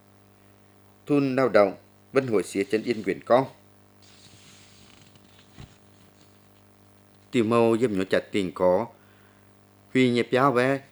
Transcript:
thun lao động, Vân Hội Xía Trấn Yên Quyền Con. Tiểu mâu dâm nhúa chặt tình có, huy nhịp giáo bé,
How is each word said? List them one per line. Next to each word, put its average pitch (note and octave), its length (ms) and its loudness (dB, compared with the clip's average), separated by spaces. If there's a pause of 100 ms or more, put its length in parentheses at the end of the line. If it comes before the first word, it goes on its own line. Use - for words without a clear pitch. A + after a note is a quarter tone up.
(1040)
thun C#3 300 0
lao C3 140 2
động, G2+ 240 4 (400)
Vân C3 140 0
Hội G2+ 160 0
Xía G2 200 -4
Trấn A2 200 -2
Yên A2 200 -4
Quyền F2 220 -4
Con. B2+ 200 2 (3750)
Tiểu B2 120 0
mâu A#2 340 2
dâm A2 200 -2
nhúa F#2 60 -2
chặt - 280 -4
tình F#2 200 -4
có, F#2 360 0 (1080)
huy B2+ 160 2
nhịp A#2+ 220 -2
giáo C3 200 2
bé, B2+ 280 -2 (120)